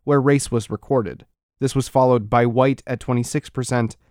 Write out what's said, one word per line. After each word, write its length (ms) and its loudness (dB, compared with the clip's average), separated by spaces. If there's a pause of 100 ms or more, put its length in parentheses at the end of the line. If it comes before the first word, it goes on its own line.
where 160 2
race 280 2
was 220 -4
recorded. 560 -4 (320)
This 160 -2
was 140 0
followed 420 2
by 160 4
white 400 0
at 140 -6
twenty-six 500 -4
percent, 460 -4 (140)